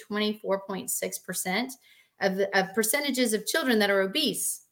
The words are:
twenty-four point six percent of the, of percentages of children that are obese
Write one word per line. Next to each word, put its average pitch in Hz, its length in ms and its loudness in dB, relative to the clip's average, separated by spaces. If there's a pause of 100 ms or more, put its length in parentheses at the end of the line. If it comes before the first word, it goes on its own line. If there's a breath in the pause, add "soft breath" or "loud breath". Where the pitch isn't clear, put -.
twenty-four 208 600 -2
point 190 240 -6
six - 280 -4
percent 190 540 -4 (480 soft breath)
of 190 160 2
the, 196 220 2
of 185 160 0
percentages 247 580 2
of 208 140 0
children 262 320 2
that 202 120 4
are 196 100 4
obese 202 720 -2